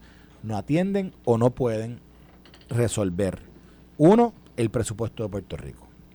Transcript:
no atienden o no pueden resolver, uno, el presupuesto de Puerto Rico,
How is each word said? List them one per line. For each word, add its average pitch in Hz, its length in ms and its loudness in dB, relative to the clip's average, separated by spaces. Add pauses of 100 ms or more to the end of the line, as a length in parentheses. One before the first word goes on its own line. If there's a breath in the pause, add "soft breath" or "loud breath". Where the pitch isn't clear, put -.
(440 soft breath)
no 107 120 -6
atienden 185 560 -2 (120)
o 117 140 2
no 120 120 2
pueden 117 480 -4 (680)
resolver, 101 720 -2 (580 loud breath)
uno, 220 340 6 (240)
el 113 140 0
presupuesto 113 540 -4
de 104 40 -6
Puerto 92 280 -8
Rico, 69 320 -16 (260)